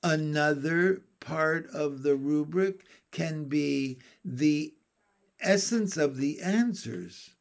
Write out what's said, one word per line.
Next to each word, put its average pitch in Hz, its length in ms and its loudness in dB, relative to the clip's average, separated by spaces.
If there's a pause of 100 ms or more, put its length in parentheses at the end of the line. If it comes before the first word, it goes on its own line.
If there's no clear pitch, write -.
Another 156 1000 2 (160)
part 160 480 0
of 143 340 -4
the 143 140 4
rubric 151 680 0 (280)
can 156 340 -4
be 139 540 -2 (260)
the 151 480 0 (680)
essence 202 560 2
of 143 220 0
the 143 240 -4
answers. 170 1000 -4